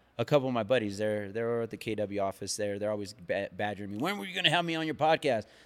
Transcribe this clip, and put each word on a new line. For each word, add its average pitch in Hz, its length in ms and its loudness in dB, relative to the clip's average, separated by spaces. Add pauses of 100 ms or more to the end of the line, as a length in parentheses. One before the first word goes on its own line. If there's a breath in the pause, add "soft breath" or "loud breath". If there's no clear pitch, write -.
(180)
a 120 80 2
couple 139 220 4
of 131 80 0
my 110 80 2
buddies. 104 340 2
They're, 107 340 0
they're 117 300 0
at 113 80 -4
the 104 80 -10
K 113 160 -4
W 101 260 -2
office 98 380 -2
there. 101 220 -2
They're 104 100 0
always 104 240 -4
ba-, 95 420 -2
badgering 101 360 -4
me. 104 80 -6
"When 190 180 -2
were 196 80 -8
you 185 80 -10
gonna 180 160 2
have 170 160 2
me 170 80 -2
on 160 140 -2
your 151 80 -2
podcast?" 139 480 2 (220 soft breath)